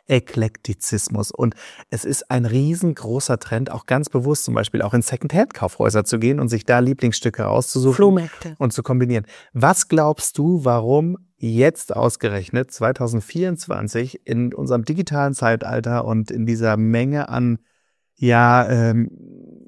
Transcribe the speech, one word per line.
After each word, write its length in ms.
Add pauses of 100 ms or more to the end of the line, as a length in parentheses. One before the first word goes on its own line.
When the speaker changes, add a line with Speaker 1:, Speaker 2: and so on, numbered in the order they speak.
(380)
Speaker 1:
Eklektizismus. 960
Und 240 (340)
es 160
ist 260
ein 140
riesengroßer 960
Trend, 320
auch 140
ganz 240
bewusst 360
zum 80
Beispiel 280
auch 120
in 80
Secondhand-Kaufhäuser 1040
zu 140
gehen 200
und 100
sich 160
da 140
Lieblingsstücke 640
rauszusuchen 520
Speaker 2:
Flohmärkte. 640
Speaker 1:
und 140
zu 100
kombinieren. 420 (280)
Was 340
glaubst 500
du, 280
warum 520 (200)
jetzt 580
ausgerechnet 760
zweitausendvierundzwanzig 1500
in 280
unserem 320
digitalen 480
Zeitalter 720
und 260
in 140
dieser 320
Menge 520
an, 300 (560)
ja, 540
ähm, 400 (580)